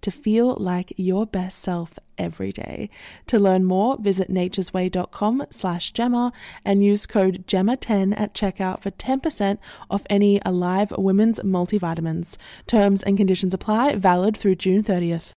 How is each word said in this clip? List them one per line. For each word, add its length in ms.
to 80
feel 460
like 420
your 260
best 360
self 380
every 340
day. 380
To 100
learn 260
more, 320
visit 320
nature's 460
way 160
dot 220
com 360
slash 440
Gemma 380
and 220
use 220
code 400
Gemma 320
ten 340
at 220
checkout 480
for 80
ten 280
percent 400
off 200
any 340
Alive 540
Women's 420
multivitamins. 960
Terms 360
and 140
conditions 380
apply, 400
valid 420
through 200
June 260
thirtieth. 580